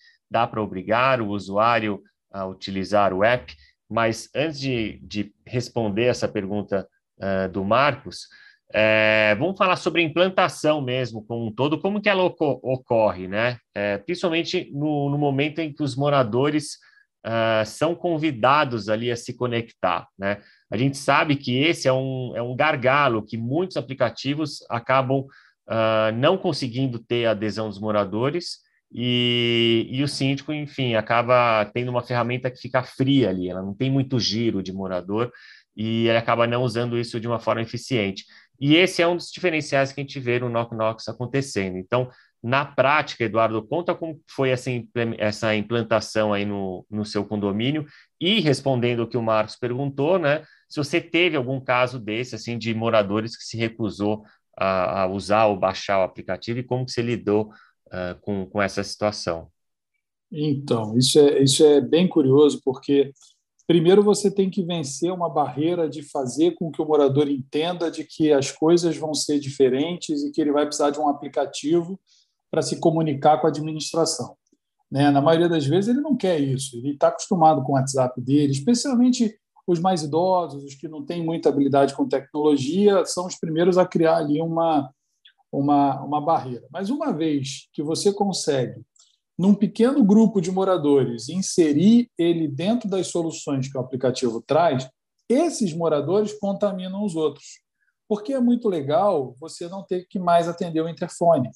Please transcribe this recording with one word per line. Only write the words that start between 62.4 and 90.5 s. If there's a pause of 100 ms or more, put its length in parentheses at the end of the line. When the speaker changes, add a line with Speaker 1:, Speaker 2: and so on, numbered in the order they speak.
Speaker 2:
porque (540)
primeiro
você
tem
que
vencer
uma
barreira
de
fazer
com
que
o
morador
entenda
de
que
as
coisas
vão
ser
diferentes
e
que
ele
vai
precisar
de
um
aplicativo (500)
para
se
comunicar
com
a
administração, (520)
né?
Na
maioria
das
vezes
ele
não
quer
isso,
ele
tá
acostumado
com
o
WhatsApp
dele,
especialmente (300)
os
mais
idosos,
os
que
não
têm
muita
habilidade
com
tecnologia,
são
os
primeiros
a
criar
ali
uma, (640)
uma,
uma
barreira.
Mas
uma
vez
que
você
consegue, (560)
num
pequeno
grupo
de
moradores,